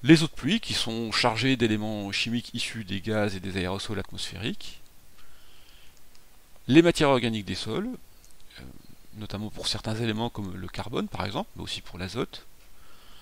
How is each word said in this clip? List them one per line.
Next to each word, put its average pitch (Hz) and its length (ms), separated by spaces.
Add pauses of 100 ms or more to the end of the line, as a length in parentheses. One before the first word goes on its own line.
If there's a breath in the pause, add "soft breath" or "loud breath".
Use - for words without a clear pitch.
Les 156 200
eaux 165 60
de - 40
pluie, 185 280
qui - 120
sont 113 400
chargées 123 440
d'éléments 107 540
chimiques 113 440
issus 113 300
des 95 180
gaz 107 340
et 92 40
des 92 180
aérosols 95 400
atmosphériques. - 800 (1900 soft breath)
Les 135 120
matières 160 300
organiques 113 340
des 95 100
sols, 143 360 (680)
euh, - 40 (540)
notamment 104 340
pour - 160
certains 107 300
éléments 113 340
comme 95 260
le 92 120
carbone - 400
par - 180
exemple, 135 300
mais 90 60
aussi 90 200
pour - 160
l'azote. 92 480 (760 loud breath)